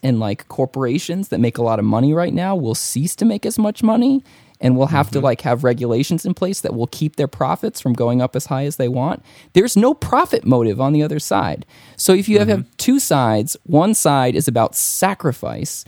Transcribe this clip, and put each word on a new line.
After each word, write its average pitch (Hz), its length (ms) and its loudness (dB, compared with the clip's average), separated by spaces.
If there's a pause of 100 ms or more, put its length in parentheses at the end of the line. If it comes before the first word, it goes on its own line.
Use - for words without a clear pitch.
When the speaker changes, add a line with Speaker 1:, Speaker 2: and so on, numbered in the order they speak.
Speaker 1:
and, 127 160 2
like, 104 300 -4
corporations 135 800 -4
that - 100 -4
make 117 200 0
a 120 40 -2
lot 113 160 0
of 110 60 -2
money 117 280 2
right 170 220 0
now 190 220 -2
will 117 180 -2
cease - 420 -4
to - 80 -2
make 208 220 0
as 226 120 -4
much 214 260 0
money, 247 380 2 (380)
and 127 160 4
we'll 135 120 2
have 139 240 0
to, 143 60 -2
Speaker 2:
Mm-hmm. 131 60 0
Speaker 1:
like, 123 180 2
have 123 220 0
regulations 123 640 0
in 185 80 -2
place 185 260 -4
that - 140 -4
will 117 140 -2
keep - 280 -4
their 139 120 0
profits - 520 -4
from 127 120 0
going 120 280 2
up 127 140 -2
as 127 120 -4
high 139 180 -4
as 143 120 -6
they 123 120 0
want? 131 340 -4 (300)
There's 214 240 2
no 247 180 2
profit - 500 -2
motive 117 360 0
on 139 120 0
the 151 120 2
other 147 160 -4
side. - 440 -4 (320)
So - 180 2
if 196 140 0
you 208 120 4
have, 208 80 2
Speaker 2:
Mm-hmm. 208 140 4
Speaker 1:
have - 140 -12
two 262 220 2
sides, - 680 2
one 170 300 4
side 139 400 2
is - 140 0
about 117 260 2
sacrifice, - 1120 -4